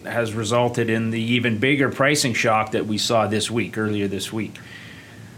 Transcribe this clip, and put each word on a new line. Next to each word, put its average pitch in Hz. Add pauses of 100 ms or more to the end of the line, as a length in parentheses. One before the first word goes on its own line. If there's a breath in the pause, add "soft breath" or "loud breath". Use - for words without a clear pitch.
has 113
resulted 117
in 113
the 113
even 113
bigger 131
pricing 139
shock 110
that 104
we 107
saw 110
this 104
week, 113
earlier 104
this 95
week. 110 (800 loud breath)